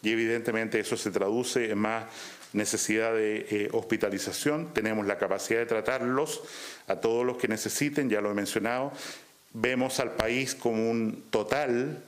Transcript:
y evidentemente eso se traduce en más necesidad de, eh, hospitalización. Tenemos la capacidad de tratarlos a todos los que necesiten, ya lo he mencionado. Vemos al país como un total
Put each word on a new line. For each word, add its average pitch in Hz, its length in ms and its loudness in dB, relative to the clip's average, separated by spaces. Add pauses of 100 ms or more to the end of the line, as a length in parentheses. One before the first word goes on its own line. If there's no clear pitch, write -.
y 107 80 4
evidentemente 113 680 0
eso 107 180 -2
se - 120 -2
traduce 110 600 0
en 104 80 0
más 113 260 0 (480)
necesidad 110 640 2
de, 107 340 0
eh, 104 220 0
hospitalización. 110 1000 0
Tenemos 107 360 0
la 101 100 2
capacidad 98 440 0
de 120 40 0
tratarlos 123 800 0 (420)
a 95 120 0
todos 117 280 2
los 123 120 0
que 120 100 0
necesiten, 139 600 0
ya 107 140 2
lo 104 80 0
he 104 60 0
mencionado. 113 580 0 (580)
Vemos 127 480 0
al 120 120 0
país 123 420 0
como 113 380 2
un 113 400 0
total 131 760 0